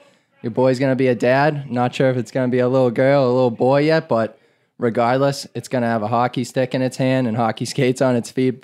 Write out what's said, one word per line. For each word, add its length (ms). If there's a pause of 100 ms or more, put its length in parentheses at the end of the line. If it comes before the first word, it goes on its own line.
(440)
your 80
boy's 260
gonna 180
be 120
a 80
dad. 560
Not 240
sure 160
if 60
it's 140
gonna 180
be 100
a 80
little 240
girl 320
or 40
a 60
little 160
boy 340
yet, 240
but 300 (400)
regardless, 760
it's 140
gonna 160
have 180
a 60
hockey 340
stick 320
in 60
its 160
hand 300
and 100
hockey 260
skates 380
on 120
its 160
feet 340